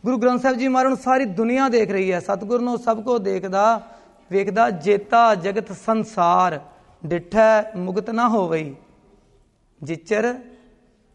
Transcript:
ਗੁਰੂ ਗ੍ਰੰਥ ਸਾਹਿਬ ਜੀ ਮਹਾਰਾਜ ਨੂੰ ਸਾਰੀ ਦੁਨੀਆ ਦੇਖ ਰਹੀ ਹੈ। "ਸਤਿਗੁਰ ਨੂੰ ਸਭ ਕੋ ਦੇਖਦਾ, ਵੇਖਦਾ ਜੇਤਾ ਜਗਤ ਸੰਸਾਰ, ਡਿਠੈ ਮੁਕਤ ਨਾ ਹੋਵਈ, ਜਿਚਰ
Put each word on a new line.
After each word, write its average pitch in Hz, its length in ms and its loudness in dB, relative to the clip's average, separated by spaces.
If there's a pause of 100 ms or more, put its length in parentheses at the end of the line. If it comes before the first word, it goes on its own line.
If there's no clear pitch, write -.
ਗੁਰੂ 254 120 0
ਗ੍ਰੰਥ 247 240 0
ਸਾਹਿਬ 262 160 0
ਜੀ 262 100 -2
ਮਹਾਰਾਜ 262 200 2
ਨੂੰ 254 100 0
ਸਾਰੀ 262 280 0
ਦੁਨੀਆ 233 440 0
ਦੇਖ 220 220 2
ਰਹੀ 190 200 -2
ਹੈ। 175 80 0
"ਸਤਿਗੁਰ 202 420 -2
ਨੂੰ 240 160 -2
ਸਭ 226 260 -2
ਕੋ 240 140 0
ਦੇਖਦਾ, 196 640 0 (500)
ਵੇਖਦਾ 202 380 2
ਜੇਤਾ 208 680 2
ਜਗਤ 196 360 -6
ਸੰਸਾਰ, 180 880 0 (440)
ਡਿਠੈ 208 580 2 (120)
ਮੁਕਤ 185 340 -6
ਨਾ 233 200 0
ਹੋਵਈ, 160 460 0 (1080)
ਜਿਚਰ 214 560 -4 (760)